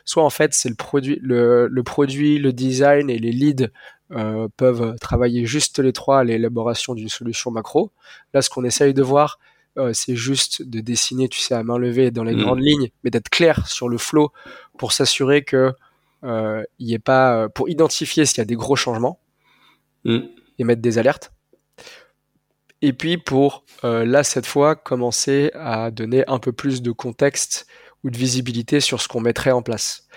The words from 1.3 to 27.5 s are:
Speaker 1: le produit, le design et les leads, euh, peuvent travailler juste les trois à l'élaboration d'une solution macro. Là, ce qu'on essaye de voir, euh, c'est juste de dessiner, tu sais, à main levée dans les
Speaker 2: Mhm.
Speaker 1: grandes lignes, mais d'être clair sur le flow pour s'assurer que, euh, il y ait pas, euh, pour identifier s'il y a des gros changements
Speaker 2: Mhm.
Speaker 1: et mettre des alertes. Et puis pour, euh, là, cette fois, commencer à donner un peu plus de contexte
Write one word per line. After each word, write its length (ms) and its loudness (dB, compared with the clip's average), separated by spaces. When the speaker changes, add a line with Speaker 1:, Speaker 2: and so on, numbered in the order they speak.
Speaker 1:
le 140 -2
produit, 560 0
le 160 0
design 560 2
et 80 -2
les 140 -2
leads, 360 2
euh, 440 -4
peuvent 420 2
travailler 460 0
juste 360 -2
les 120 4
trois 280 2
à 40 4
l'élaboration 680 -2
d'une 160 -10
solution 400 -6
macro. 420 -2
Là, 80 2
ce 80 0
qu'on 160 -6
essaye 300 2
de 80 4
voir, 360 2
euh, 160 -2
c'est 240 -4
juste 460 -2
de 180 -8
dessiner, 480 -2
tu 100 -10
sais, 160 -4
à 80 -2
main 160 -2
levée 320 2
dans 140 -4
les 100 -2
Speaker 2:
Mhm. 80 0
Speaker 1:
grandes 220 0
lignes, 240 2
mais 60 -2
d'être 180 -2
clair 400 2
sur 200 -6
le 100 -2
flow 340 2
pour 160 -4
s'assurer 520 2
que, 280 2
euh, 400 -4
il 100 -8
y 60 0
ait 40 0
pas, 460 4
euh, 40 -2
pour 200 -4
identifier 560 2
s'il 140 0
y 20 0
a 60 -2
des 100 -4
gros 180 0
changements 460 -2
Speaker 2:
Mhm. 260 -2
Speaker 1:
et 60 -2
mettre 180 2
des 160 2
alertes. 320 0
Et 120 2
puis 260 -2
pour, 460 0
euh, 200 0
là, 180 4
cette 240 -2
fois, 300 2
commencer 760 0
à 360 -6
donner 380 0
un 100 -2
peu 140 -4
plus 300 -4
de 100 -2
contexte 760 -4